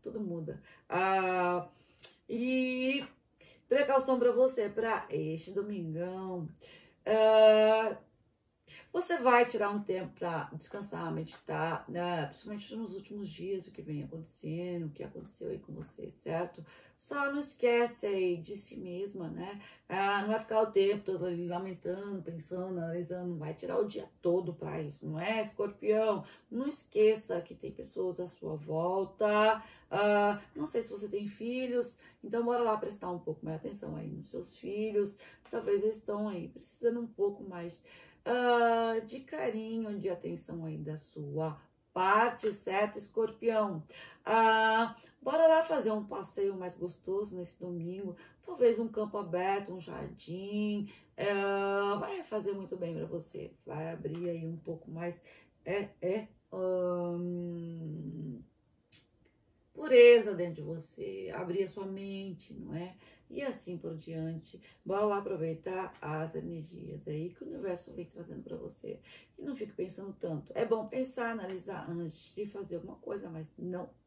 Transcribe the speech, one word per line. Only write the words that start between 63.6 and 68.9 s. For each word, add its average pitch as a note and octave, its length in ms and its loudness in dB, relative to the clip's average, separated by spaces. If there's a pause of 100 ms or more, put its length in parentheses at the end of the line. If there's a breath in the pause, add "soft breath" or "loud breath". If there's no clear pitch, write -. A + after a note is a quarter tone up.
por E3 180 -8
diante. D#3+ 640 -8 (240 loud breath)
Bora G3+ 200 0
lá G#3 140 2
aproveitar F#3 800 -4
as D#3 340 -6
energias D#3+ 720 -10
aí D#3 240 -6
que - 140 -16
o - 20 -12
universo - 460 -8
vem E3+ 140 -10
trazendo - 360 -14
pra - 140 -10
você. - 440 -12 (380 loud breath)